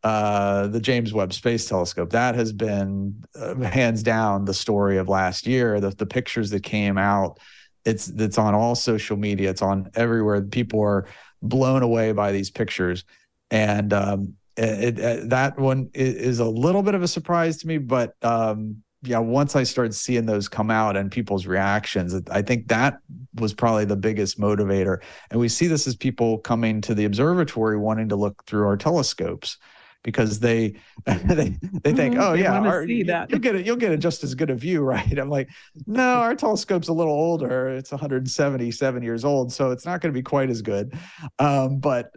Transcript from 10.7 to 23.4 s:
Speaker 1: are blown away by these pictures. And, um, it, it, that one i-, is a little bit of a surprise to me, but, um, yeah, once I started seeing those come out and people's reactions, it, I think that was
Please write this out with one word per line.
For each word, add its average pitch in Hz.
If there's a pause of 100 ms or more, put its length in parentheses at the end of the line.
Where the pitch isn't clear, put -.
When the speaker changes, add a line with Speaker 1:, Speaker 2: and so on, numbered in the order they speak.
Speaker 1:
are 101 (360)
blown 131
away 113
by 101
these 98
pictures. 90 (460)
And, 104
um, 98 (240)
it, 110
it, -
that 131
one 131
i-, -
is 127
a 120
little 139
bit 202
of 180
a 175
surprise 165
to -
me, 160
but, 123
um, 110 (260)
yeah, 120
once 127
I 135
started 117
seeing 117
those 104
come 110
out 110
and 98
people's 98
reactions, 98
it, 92
I 101
think 113
that 123 (340)
was 110